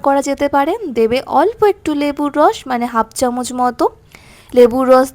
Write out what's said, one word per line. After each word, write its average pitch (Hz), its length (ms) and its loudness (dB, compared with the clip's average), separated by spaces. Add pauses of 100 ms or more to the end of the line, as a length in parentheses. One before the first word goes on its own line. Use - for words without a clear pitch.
করা 277 240 2
যেতে 277 260 -2
পারে। 285 180 0 (240)
দেবে 226 200 0 (240)
অল্প 427 180 -2 (140)
একটু - 180 -8 (100)
লেবুর 285 380 -4
রস, 359 180 2 (120)
মানে 240 240 -4
হাফ 220 160 -2 (100)
চামচ 247 300 -4 (120)
মতো 247 240 -2 (720)
লেবুর 247 340 6
রস। 262 240 4